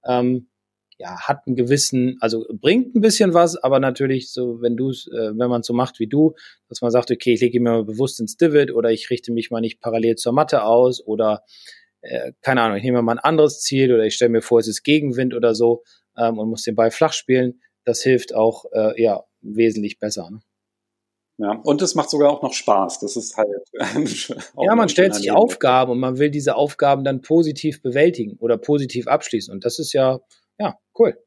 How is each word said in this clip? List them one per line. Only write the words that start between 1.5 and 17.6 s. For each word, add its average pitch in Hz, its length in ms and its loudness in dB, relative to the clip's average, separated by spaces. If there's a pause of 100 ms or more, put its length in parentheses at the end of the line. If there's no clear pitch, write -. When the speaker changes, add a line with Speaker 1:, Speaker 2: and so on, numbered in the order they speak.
Speaker 1:
gewissen, 127 640 0
also 113 300 -2
bringt 214 440 0
ein 214 60 4
bisschen 208 320 4
was, 170 220 4
aber 131 240 2
natürlich 131 520 -2
so, 120 300 -6
wenn 120 160 0
du's, 131 300 -4
äh, 110 280 -6
wenn 123 140 0
man's 120 160 0
so 120 80 -4
macht 123 260 -2
wie 110 80 -2
du, 151 280 2 (340)
dass - 120 -12
man 120 100 0
sagt, 120 180 2
"Okay, 120 240 2
ich 107 80 2
lege 120 160 2
ihn 120 60 2
mir 117 80 2
mal 113 140 0
bewusst 117 340 -4
ins 110 180 -8
Divot 147 340 4
oder 117 200 0
ich - 180 -4
richte 120 220 -4
mich 117 180 -4
mal 113 120 -4
nicht 113 200 -6
parallel 113 360 0
zur 120 160 -2
Matte 131 300 2
aus 123 400 2
oder, 107 400 -2 (580)
äh, - 400 -10
keine 127 200 0
Ahnung, 107 160 0
ich 101 60 -6
nehme 123 180 0
mal 117 120 0
ein 120 60 -4
anderes 151 420 2
Ziel 135 320 2
oder 110 120 4
ich 107 100 -2
stelle 120 140 2
mir 113 140 2
vor, 117 160 4
es 110 80 -2
ist 107 160 -8
Gegenwind 131 500 0
oder 117 220 0
so, 117 280 2 (340)
ähm, 117 200 0
und 107 120 -6
muss 113 140 -8
den 110 120 -4
Ball 113 160 2
flach 156 220 0
spielen", 127 480 -2 (220)